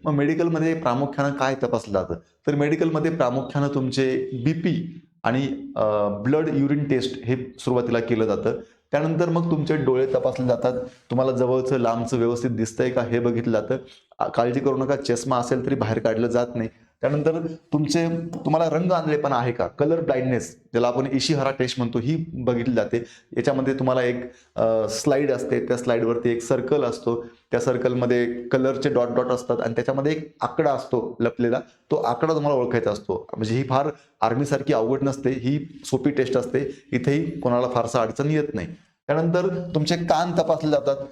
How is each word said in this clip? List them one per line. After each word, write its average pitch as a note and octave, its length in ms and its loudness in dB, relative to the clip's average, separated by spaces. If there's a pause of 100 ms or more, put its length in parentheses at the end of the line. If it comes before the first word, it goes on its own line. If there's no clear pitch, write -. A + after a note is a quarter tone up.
मग D#3 80 0
मेडिकलमध्ये D#3+ 640 2
प्रामुख्यानं C#3 580 0
काय C3+ 220 0
तपासलं A#2 380 -2
जातं, F2+ 220 0 (320)
तर D3 80 2
मेडिकलमध्ये D#3 560 2
प्रामुख्यानं C#3 580 0
तुमचे C3 640 0 (140)
बीपी E3 560 -2 (220)
आणि, C3+ 540 -2
अ, G#2 320 2
ब्लड B2+ 460 2
युरिन C#3+ 300 2
टेस्ट C3+ 400 -2
हे B2 120 0 (220)
सुरुवातीला A#2+ 420 0
केलं A2+ 240 0
जातं. G#2+ 320 0 (360)
त्यानंतर D#3+ 360 2
मग E3+ 220 0
तुमचे D#3 260 0
डोळे C3 300 2
तपासले C3 400 0
जातात, B2 320 2 (320)
तुम्हाला C3 220 2
जवळचं B2+ 460 2
लांबचं A#2+ 380 0
व्यवस्थित A#2+ 340 0
दिसतंय A2+ 400 0
का B2+ 120 0
हे A#2+ 180 0
बघितलं A#2 400 0
जातं. - 160 -2 (420)
आ, - 80 0
काळजी A#2+ 340 0
करू C3 160 0
नका, C3+ 200 0
चष्मा B2+ 400 0
असेल B2 300 0
तरी C3+ 80 0
बाहेर A2+ 240 0
काढलं A2+ 280 0
जात A#2+ 280 0
नाही. A2+ 140 -2 (320)
त्यानंतर D3+ 460 0 (260)
तुमचे, D3+ 360 0 (180)
तुम्हाला D#3+ 440 0
रंग F3+ 220 0
आंधळेपणा D3+ 440 0
आहे A#2+ 160 0
का, F2+ 140 -2
कलर D#3+ 340 0
ब्लाइंडनेस C3 560 0
ज्याला A#2+ 320 0
आपण C3 180 0
इशिहारा C3+ 440 2
टेस्ट B2+ 280 -2
म्हणतो, A#2+ 200 0
ही D#3 260 0 (100)
बघितली B2 400 0
जाते. A2+ 300 0 (320)
याच्यामध्ये C3+ 380 2
तुम्हाला C3 280 2
एक, A#2+ 300 -2 (240)
अ, A2 320 2
स्लाइड C#3 420 2
असते, B2 360 0
त्या B2 100 0
स्लाइडवरती A#2 540 0
एक A#2 120 0
सर्कल C3+ 420 2
असतो, A#2 380 -2
त्या - 380 -4
सर्कलमध्ये B2 880 0
कलरचे C3 400 2
डॉट B2 200 2
डॉट B2 180 0
असतात B2 340 -2
आणि A#2 140 -2
त्याच्यामध्ये C3+ 380 0
एक D#3 280 -6
आकडा D3 320 2
असतो - 480 -2
लपलेला, A#2 400 0 (300)
तो D3+ 60 2
आकडा D#3 380 0
तुम्हाला D3 240 0
ओळखायचा B2 320 0
असतो. G2+ 360 -6 (100)
म्हणजे A2 180 -2
ही C3 80 0
फार C3+ 260 0 (320)
आर्मीसारखी C3+ 520 0
अवघड A#2+ 300 2
नसते, C3+ 280 0
ही C3+ 540 -4
सोपी C3 260 0
टेस्ट C3 260 0
असते, - 560 -2
इथेही C#3+ 480 0
कोणाला B2 280 2
फारसा A#2+ 340 0
अडचण C#3 280 -2
येत D3+ 240 0
नाही. F2 140 -6 (380)
त्यानंतर E3+ 420 2 (260)
तुमचे D#3 220 0
कान E3+ 360 0
तपासले D#3 380 0
जातात, C#3 260 2 (160)